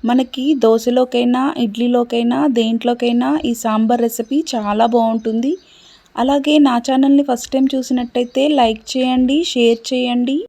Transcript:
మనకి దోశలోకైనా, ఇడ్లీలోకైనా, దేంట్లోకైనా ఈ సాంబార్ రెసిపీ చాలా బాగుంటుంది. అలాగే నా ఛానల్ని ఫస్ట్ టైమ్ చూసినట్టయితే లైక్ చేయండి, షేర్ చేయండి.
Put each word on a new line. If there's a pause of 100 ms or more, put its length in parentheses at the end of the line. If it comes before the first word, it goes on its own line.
(100)
మనకి (180)
దోశలోకైనా, (220)
ఇడ్లీలోకైనా, (200)
దేంట్లోకైనా (200)
ఈ (100)
సాంబార్
రెసిపీ (140)
చాలా (100)
బాగుంటుంది. (680)
అలాగే (100)
నా (140)
ఛానల్ని
ఫస్ట్
టైమ్
చూసినట్టయితే (180)
లైక్ (120)
చేయండి, (140)
షేర్ (120)
చేయండి. (120)